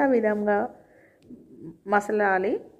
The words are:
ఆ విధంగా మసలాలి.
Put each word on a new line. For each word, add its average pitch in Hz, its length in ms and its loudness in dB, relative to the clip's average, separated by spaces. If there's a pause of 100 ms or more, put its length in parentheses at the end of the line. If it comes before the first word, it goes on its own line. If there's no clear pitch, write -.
ఆ - 100 4
విధంగా 208 420 0 (1400)
మసలాలి. 208 640 0 (260)